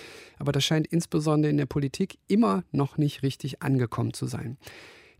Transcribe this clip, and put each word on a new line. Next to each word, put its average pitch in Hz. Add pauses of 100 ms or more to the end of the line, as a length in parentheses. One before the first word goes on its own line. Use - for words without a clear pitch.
(400)
aber 143
das 139
scheint 156
insbesondere 151
in 147
der 143
Politik 143
immer 196
noch 139
nicht 143
richtig 135
angekommen 123
zu -
sein. 120 (640)